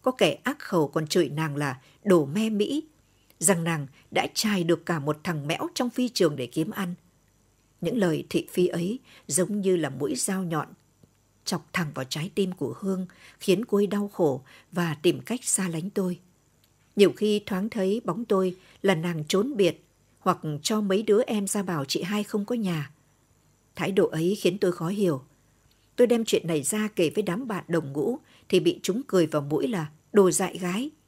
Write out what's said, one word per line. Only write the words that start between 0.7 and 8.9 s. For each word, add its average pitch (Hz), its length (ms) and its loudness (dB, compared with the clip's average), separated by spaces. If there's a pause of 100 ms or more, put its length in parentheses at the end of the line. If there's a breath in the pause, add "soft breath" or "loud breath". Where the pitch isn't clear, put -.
còn 160 200 -4
chửi 160 220 2
nàng 147 260 -4
là 139 260 -4 (220 soft breath)
đồ 170 220 6
me 214 240 -2
Mỹ, 220 340 0 (560 soft breath)
rằng 170 240 4
nàng 160 240 -2 (240 soft breath)
đã - 220 0
chài 208 300 0
được 165 220 2
cả 170 140 -2
một 147 240 -2
thằng 151 240 -4
mẽo 185 260 -2
trong 247 160 -2
phi 247 200 -2
trường 151 260 2
để 127 100 -6
kiếm 160 260 -4
ăn. 180 220 -6 (880)
Những 170 160 -2
lời 160 320 2
thị - 220 -2
phi 180 160 2
ấy 175 320 -4 (280 loud breath)